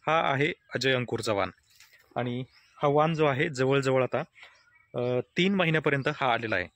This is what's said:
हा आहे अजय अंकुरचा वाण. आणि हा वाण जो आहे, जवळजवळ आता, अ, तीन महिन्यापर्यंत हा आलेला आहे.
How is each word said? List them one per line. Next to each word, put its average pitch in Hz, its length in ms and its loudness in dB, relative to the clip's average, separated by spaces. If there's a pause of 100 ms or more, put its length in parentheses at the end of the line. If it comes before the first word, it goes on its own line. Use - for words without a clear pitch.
हा 151 260 2
आहे 143 200 0 (220)
अजय 131 180 2
अंकुरचा 117 400 -2
वाण. 95 160 0 (640)
आणि 123 280 -4 (400)
हा 151 40 4
वाण 151 260 4
जो 156 120 0
आहे, 139 240 0
जवळजवळ 131 540 2
आता, 123 200 -2 (720)
अ, 123 240 -2 (180)
तीन 190 180 2
महिन्यापर्यंत 156 520 0
हा 139 260 0
आलेला 113 220 -2
आहे. 90 200 -2